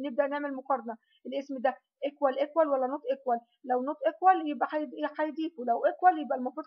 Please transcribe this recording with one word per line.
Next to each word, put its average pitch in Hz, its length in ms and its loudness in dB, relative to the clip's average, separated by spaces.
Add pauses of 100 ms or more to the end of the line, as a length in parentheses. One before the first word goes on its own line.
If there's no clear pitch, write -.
نبدأ 285 200 0
نعمل 285 280 -6
مقارنة، 233 420 -6 (300)
الاسم 269 320 -8
ده 247 180 0 (280)
equal، 285 340 0
equal 294 300 2
ولا 269 180 2
نوت 285 240 -6
equal، 247 300 -2 (240)
لو 254 180 0
نوت 294 140 -2 (100)
equal 330 440 4
يبقى 277 220 -2
هيض-، 302 480 -4
هيضيفه، 311 440 -4
لو 240 220 0
equal 359 360 4
يبقى 254 160 -2
المفروض 254 280 -6